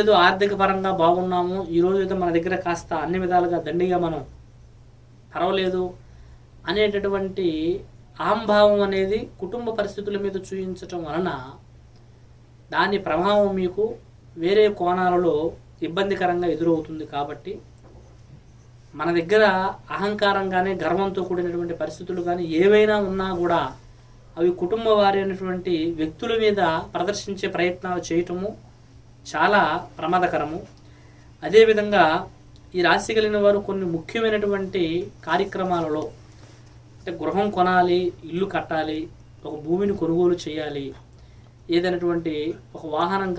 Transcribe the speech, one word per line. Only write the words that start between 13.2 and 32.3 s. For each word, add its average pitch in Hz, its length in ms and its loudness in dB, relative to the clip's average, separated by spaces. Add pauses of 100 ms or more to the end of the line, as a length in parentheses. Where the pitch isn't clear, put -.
మీకు 185 240 -2 (600)
వేరే 208 200 4 (160)
కోణాలలో 180 540 2 (520)
ఇబ్బందికరంగా 180 680 0
ఎదురవుతుంది. 160 500 -2 (100)
కాబట్టి 147 380 -8 (1500)
మన 160 100 -2 (100)
దగ్గర 202 260 4 (520)
అహంకారం 196 580 0
కానీ, 185 180 2 (100)
గర్వంతో 185 460 -2
కూడినటువంటి 175 540 -4
పరిస్థితులు 175 460 -8
కానీ 175 160 -2 (180)
ఏవైనా 214 340 6 (140)
ఉన్నా 190 180 -4 (140)
కూడా 170 200 2 (760)
అవి 175 120 2 (120)
కుటుంబ 220 240 -2 (140)
వారి 196 220 4
అయినటువంటి 185 520 -4 (260)
వ్యక్తుల 160 320 -4 (120)
మీద 202 180 2 (320)
ప్రదర్శించే 190 600 -4
ప్రయత్నాలు 175 540 -2
చేయటము 180 400 -2 (800)
చాలా 185 300 4 (380)
ప్రమాదకరము. 165 600 0 (880)
అదేవిధంగా 208 580 6 (720)